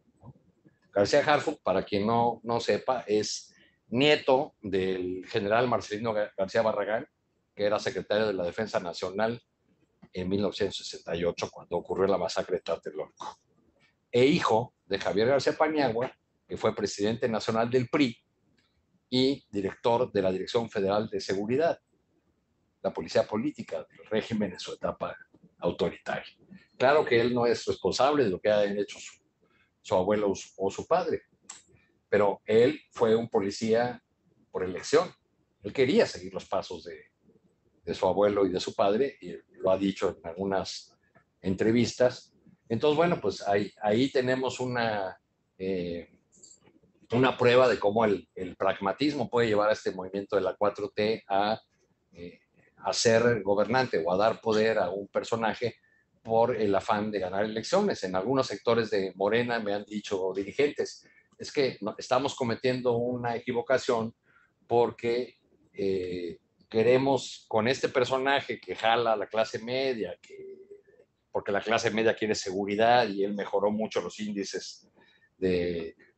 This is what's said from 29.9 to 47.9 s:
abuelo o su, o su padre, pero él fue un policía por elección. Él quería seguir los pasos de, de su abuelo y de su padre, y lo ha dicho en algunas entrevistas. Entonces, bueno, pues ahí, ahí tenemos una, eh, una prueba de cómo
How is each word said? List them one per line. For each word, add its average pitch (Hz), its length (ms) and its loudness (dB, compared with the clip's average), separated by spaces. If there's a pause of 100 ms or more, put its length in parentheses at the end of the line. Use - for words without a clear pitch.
abuelo 101 340 2
o 92 40 0
su, - 220 -14
o 95 140 -2
su - 160 -10
padre, 165 360 0 (840)
pero 101 380 2
él 113 340 4 (120)
fue 110 240 4
un 117 120 0
policía 113 760 0 (500)
por 95 100 -4
elección. 92 480 0 (540)
Él 107 80 -8
quería 143 340 4
seguir 92 260 -12
los 90 140 -10
pasos 87 380 -6
de, 82 120 -14 (880)
de 85 100 -4
su 98 120 0
abuelo 101 400 4
y 90 40 2
de 90 100 -2
su - 140 -8
padre, 113 460 0
y 85 160 -12 (220)
lo 92 120 0
ha 95 60 4
dicho 95 400 -2
en - 100 -16
algunas 92 720 -6 (440)
entrevistas. 113 920 0 (360)
Entonces, 147 280 0
bueno, 170 240 2
pues 98 220 -4
ahí, 101 300 0 (100)
ahí 113 300 2
tenemos 131 480 -2
una, 113 580 -4 (380)
eh, 87 540 -6 (1000)
una 123 240 4
prueba 123 300 8
de 107 140 4
cómo 104 240 2